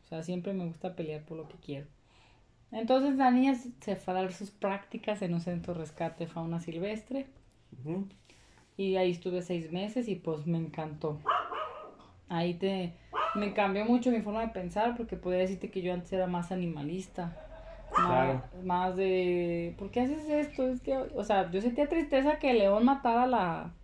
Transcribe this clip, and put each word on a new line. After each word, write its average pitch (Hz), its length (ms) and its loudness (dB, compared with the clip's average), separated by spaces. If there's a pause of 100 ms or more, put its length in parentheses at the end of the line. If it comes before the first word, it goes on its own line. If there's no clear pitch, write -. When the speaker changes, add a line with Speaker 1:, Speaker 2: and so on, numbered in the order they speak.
Speaker 1:
O - 40 -20
sea, 165 160 -8
siempre 180 300 -4
me 180 120 -4
gusta - 300 -8
pelear 151 300 -6
por 165 120 -12
lo 151 120 -12
que - 80 -18
quiero. 143 300 -10 (840)
Entonces 262 460 2
la 262 140 6
niña 262 240 6
se, 240 160 -10 (100)
se 190 160 -2
fue 185 160 -4
a 185 80 2
dar 185 100 -2
sus 196 200 -10
prácticas 202 720 -4
en 175 100 -2
un 170 80 0
centro 175 320 -4
de 165 80 -6
rescate 165 440 -6
de 165 60 -12
fauna 165 300 -4
silvestre. 214 680 -6 (560)
Speaker 2:
Ujú. 185 240 -4 (720)
Speaker 1:
Y 190 180 0
ahí 185 160 4
estuve 180 300 -2
seis 170 300 -4
meses 214 360 -2
y, 190 80 -2
pues, 156 320 -4
me 170 120 2
encantó. 156 600 -6 (1080)
Ahí 175 240 0
te, 180 400 -2 (420)
me 202 180 -2
cambió 202 320 2
mucho 240 260 4
mi 226 100 2
forma 214 200 -4
de 233 80 -2
pensar, 208 460 -2
porque 226 220 -6
podría 180 240 0
decirte 185 280 -2
que 185 120 -6
yo 180 120 -2
antes 175 200 -6
era 185 140 0
más 175 240 -4
animalista. 170 840 -4 (640)
Má-, - 100 4
Speaker 2:
Claro. 131 340 4 (220)
Speaker 1:
más 185 320 2
de, 175 840 2
"¿por 202 140 -8
qué 240 100 0
haces 302 280 0
esto?". 285 400 2
Es 254 120 -2
que, 269 160 0
o - 280 -4
sea, 190 260 2
yo 190 100 0
sentía 262 280 2
tristeza 294 500 4
que 269 120 4
el 233 80 6
león 202 260 6
matara 247 380 4
a 262 40 4
la 170 440 2 (120)